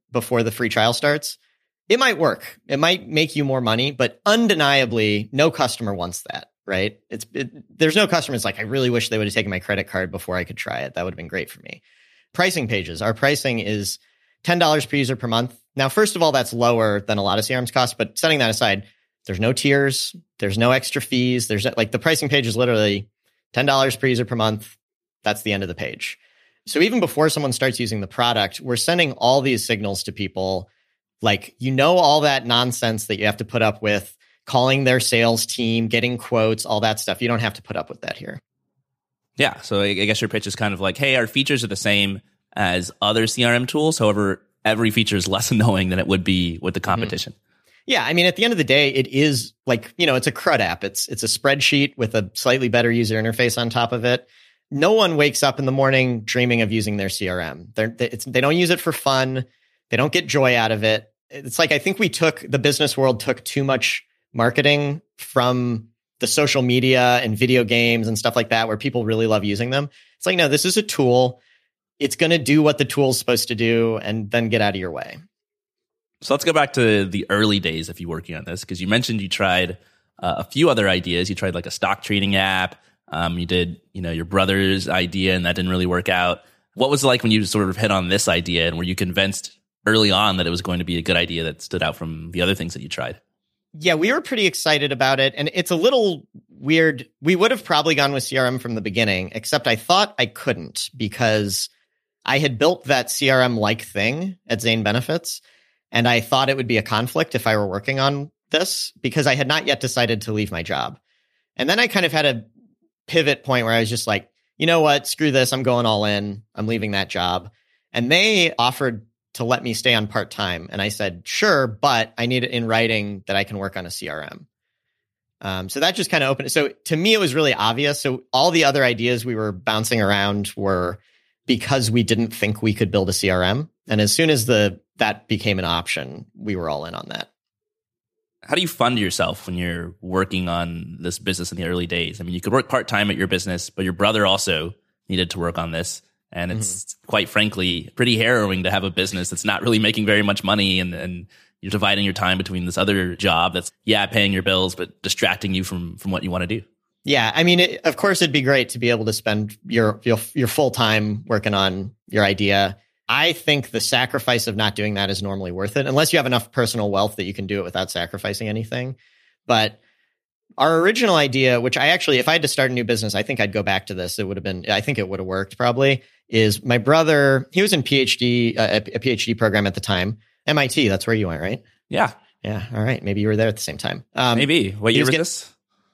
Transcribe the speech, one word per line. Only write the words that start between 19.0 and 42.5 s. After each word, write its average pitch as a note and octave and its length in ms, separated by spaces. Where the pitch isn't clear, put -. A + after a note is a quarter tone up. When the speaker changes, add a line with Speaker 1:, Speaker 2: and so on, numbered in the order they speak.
Speaker 1:
there's F#2 140
no A#2 120
tiers, C#3 640
there's G2 200
no A#2 120
extra C3 320
fees. B2 460
There's G#2+ 180
no, - 100
like, A2 160
the - 60
pricing D#3 320
page C#3 160
is A2 100
literally G#2+ 540
ten C3+ 140
dollars C3+ 280
per - 120
user B2 180
per A#2+ 120
month. A2 400
That's G#2 200
the G#2+ 100
end G2 100
of F#2 60
the E2+ 60
page. - 440
So - 140
even A3 180
before D#3+ 300
someone D3 240
starts C3 260
using A2 220
the G2 60
product, A#2 520
we're B2 180
sending E3 360
all B2+ 300
these B2+ 240
signals G2+ 380
to - 80
people. F#2+ 580
Like, G#2 380
you B2+ 120
know, C#3 260
all D3+ 260
that C3+ 240
nonsense A#2+ 600
that G2+ 120
you G#2 80
have G#2 120
to A2 60
put A2 180
up G#2+ 200
with, G#2 320
calling C3+ 380
their B2+ 160
sales A#2 460
team, A2+ 420
getting A#2+ 300
quotes, A2 480
all G#2+ 140
that G#2+ 200
stuff. - 220
You A#2+ 60
don't A#2 120
have A2+ 140
to - 80
put - 140
up - 120
with - 140
that - 140
here. - 240
Speaker 2:
Yeah. - 240
So G2+ 200
I, G2+ 80
I G2+ 160
guess G#2 160
your A2 80
pitch G#2+ 180
is G2 80
kind G#2 200
of F2+ 60
like, F#2+ 160
"Hey, C3+ 200
our A#2+ 100
features C3+ 380
are G#2+ 40
the G2 80
same G2+ 440